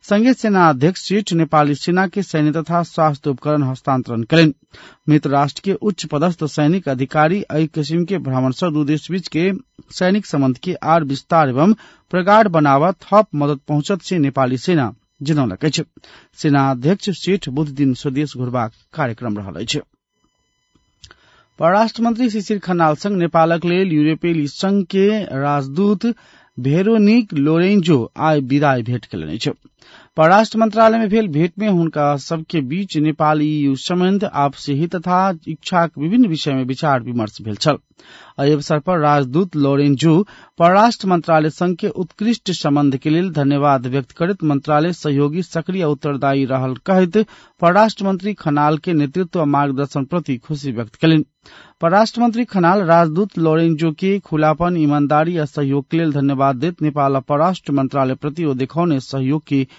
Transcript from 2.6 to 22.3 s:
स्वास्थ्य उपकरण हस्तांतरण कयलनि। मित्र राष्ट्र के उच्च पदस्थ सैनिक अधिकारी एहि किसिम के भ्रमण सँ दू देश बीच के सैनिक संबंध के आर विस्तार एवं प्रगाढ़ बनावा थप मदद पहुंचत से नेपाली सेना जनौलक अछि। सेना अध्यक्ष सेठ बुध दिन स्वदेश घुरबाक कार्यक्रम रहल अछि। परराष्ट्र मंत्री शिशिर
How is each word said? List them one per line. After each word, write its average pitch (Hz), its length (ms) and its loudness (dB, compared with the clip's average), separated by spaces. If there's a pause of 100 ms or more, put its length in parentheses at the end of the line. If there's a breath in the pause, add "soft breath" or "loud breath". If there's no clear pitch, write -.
स्वास्थ्य 156 460 -2
उपकरण 147 340 -2
हस्तांतरण 127 600 -2
कयलनि। 160 300 4 (540 loud breath)
मित्र 151 220 2
राष्ट्र 143 340 0
के 196 100 -2
उच्च - 320 -4
पदस्थ 160 400 -2
सैनिक 151 440 0
अधिकारी 151 640 0
एहि 151 160 0
किसिम 156 380 -4
के 185 120 -4
भ्रमण 131 340 -2
सँ 175 220 -4
दू 151 120 0
देश 147 260 -2
बीच 180 160 -6
के 175 240 0 (400)
सैनिक 196 340 0
संबंध 135 320 0
के 180 160 -6 (120)
आर 160 180 2
विस्तार 139 460 0
एवं 151 240 2 (400 soft breath)
प्रगाढ़ 202 360 4
बनावा 151 420 2 (120)
थप 208 320 2
मदद 143 300 -2
पहुंचत 151 360 -2
से - 180 -4
नेपाली 131 380 0
सेना 139 360 0 (280)
जनौलक 139 440 -2
अछि। 156 180 -2 (520 soft breath)
सेना 139 360 2
अध्यक्ष 147 460 -2
सेठ 185 320 -4
बुध 147 260 -4
दिन 135 200 2
स्वदेश 139 420 -6
घुरबाक 123 340 -4 (200)
कार्यक्रम 120 460 -6
रहल 95 240 -10
अछि। 123 180 -6 (1800 soft breath)
परराष्ट्र 208 440 2
मंत्री 233 260 0
शिशिर 208 300 -4